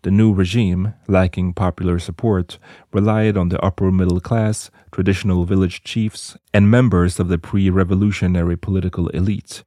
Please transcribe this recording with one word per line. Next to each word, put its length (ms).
The 80
new 220
regime, 600
lacking 460
popular 440
support, 640
relied 460
on 120
the 140
upper 280
middle 280
class, 500
traditional 540
village 380
chiefs, 540
and 160
members 500
of 80
the 120
pre-revolutionary 1160
political 540
elite 580